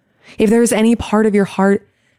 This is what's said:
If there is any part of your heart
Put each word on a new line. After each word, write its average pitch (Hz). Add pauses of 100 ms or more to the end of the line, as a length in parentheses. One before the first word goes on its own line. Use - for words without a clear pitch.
(380)
If 220
there 233
is 240
any 226
part 214
of 208
your 202
heart 196 (320)